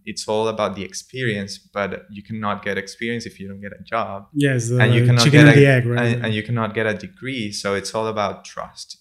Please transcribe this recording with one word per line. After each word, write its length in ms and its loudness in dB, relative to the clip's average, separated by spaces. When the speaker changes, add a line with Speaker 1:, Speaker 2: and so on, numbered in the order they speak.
Speaker 1:
it's 220 -12
all 220 -2
about 260 -4
the 80 -10
experience, 760 -8
but 520 -8
you 140 -16
cannot 400 -8
get 120 -4
experience 480 -8
if 140 -16
you 80 -14
don't 140 -16
get 120 -14
a 120 -20
job. 480 -6
Speaker 2:
Yes, 380 0
Speaker 1:
And 240 4
you 100 4
Speaker 2:
uh, 20 4
Speaker 1:
cannot 180 4
Speaker 2:
chicken 200 8
Speaker 1:
get 40 12
Speaker 2:
and 80 8
Speaker 1:
a, 40 8
Speaker 2:
the 60 8
egg, 200 4
right? 140 0
Speaker 1:
and, 240 0
and 100 -2
you 80 -2
cannot 320 -2
get 120 0
a 80 0
degree. 580 -8
So 220 -4
it's 200 -6
all 140 -2
about 360 -4
trust. 560 -16